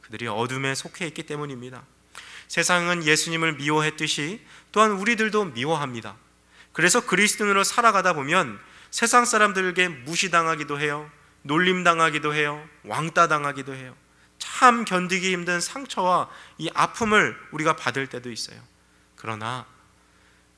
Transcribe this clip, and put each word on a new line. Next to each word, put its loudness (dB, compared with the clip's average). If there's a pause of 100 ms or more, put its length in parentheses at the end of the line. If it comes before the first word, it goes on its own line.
그들이 -10
어둠에 -2
속해 -10
있기 -10
때문입니다. -12 (640)
세상은 0
예수님을 2
미워했듯이 -2 (260)
또한 4
우리들도 0
미워합니다. -4 (580)
그래서 4
그리스도인으로 2
살아가다 4
보면 0 (300)
세상 4
사람들에게 2
무시당하기도 -2
해요. -4 (320)
놀림당하기도 2
해요. -4 (160)
왕따당하기도 0
해요. -16 (420)
참 4
견디기 0
힘든 -2
상처와 -2 (300)
이 -6
아픔을 2 (180)
우리가 0
받을 -2
때도 -10
있어요. -12 (560)
그러나, -8 (920)